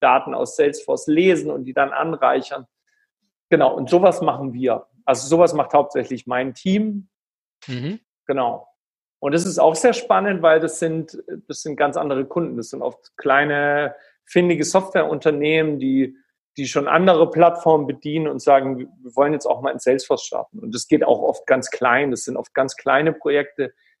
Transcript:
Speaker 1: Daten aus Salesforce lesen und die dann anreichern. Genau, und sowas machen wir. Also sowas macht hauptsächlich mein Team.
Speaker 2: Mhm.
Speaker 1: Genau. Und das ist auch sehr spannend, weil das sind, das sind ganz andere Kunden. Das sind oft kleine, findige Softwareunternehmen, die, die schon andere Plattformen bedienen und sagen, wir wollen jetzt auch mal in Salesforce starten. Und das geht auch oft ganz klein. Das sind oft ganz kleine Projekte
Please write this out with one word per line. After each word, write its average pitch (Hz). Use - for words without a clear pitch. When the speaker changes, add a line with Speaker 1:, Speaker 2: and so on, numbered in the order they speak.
Speaker 1:
Daten 131
aus 123
Salesforce 143
lesen 160
und 139
die 131
dann 139
anreichern. 135
Genau, 147
und 131
sowas 175
machen 139
wir. 123
Also 135
sowas 165
macht 147
hauptsächlich 127
mein 127
Team. 202
Speaker 2:
Mhm. 135
Speaker 1:
Genau. 127
Und 143
das 170
ist 170
auch 156
sehr 240
spannend, 196
weil 160
das 160
sind, 160
das 147
sind 151
ganz 143
andere 139
Kunden. 135
Das 113
sind 135
oft -
kleine, 143
findige 175
Softwareunternehmen, 156
die, 131
die 139
schon 143
andere 165
Plattformen 170
bedienen 151
und 139
sagen, 135
wir 127
wollen 143
jetzt 143
auch -
mal 135
in 139
Salesforce 135
starten. -
Und 110
das 117
geht 151
auch 131
oft -
ganz 131
klein. 131
Das 117
sind 131
oft -
ganz 135
kleine 147
Projekte 143